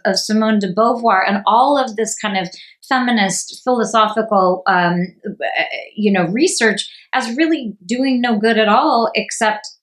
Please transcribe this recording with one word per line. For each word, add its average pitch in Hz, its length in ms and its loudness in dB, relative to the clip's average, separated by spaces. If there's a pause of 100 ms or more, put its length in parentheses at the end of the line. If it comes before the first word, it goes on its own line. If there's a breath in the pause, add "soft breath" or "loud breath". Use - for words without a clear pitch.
of 190 120 0
Simone 220 400 0
de 196 160 -2
Beauvoir 226 540 2
and 202 180 -2
all 262 320 4
of 233 180 -2
this 214 220 -4
kind 202 200 -4
of 180 120 -4 (400 loud breath)
feminist 240 720 0
philosophical, 214 1040 0
um, 175 400 2 (880)
you 208 160 2
know, 180 160 2
research 220 640 0 (240 loud breath)
as 233 240 -4
really 294 480 -2
doing 254 340 0
no 240 200 0
good 220 180 2
at 214 120 2
all 233 440 2
except - 540 -2 (160)